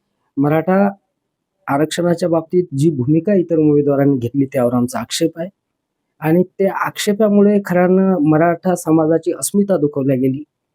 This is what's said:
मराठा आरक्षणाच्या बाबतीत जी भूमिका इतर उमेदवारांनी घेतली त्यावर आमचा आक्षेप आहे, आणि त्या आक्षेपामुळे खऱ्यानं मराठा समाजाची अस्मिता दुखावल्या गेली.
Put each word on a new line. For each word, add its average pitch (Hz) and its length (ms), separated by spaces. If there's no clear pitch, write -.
मराठा 156 520
आरक्षणाच्या 170 600
बाबतीत 165 340
जी 156 120
भूमिका 156 440
इतर 170 240
उमेदवारांनी 143 600
घेतली 127 280
त्यावर 123 280
आमचा 120 260
आक्षेप 160 400
आहे, 180 100
आणि 160 240
त्या - 440
आक्षेपामुळे 208 800
खऱ्यानं 180 540
मराठा 165 560
समाजाची 165 560
अस्मिता 202 460
दुखावल्या 143 380
गेली. 135 280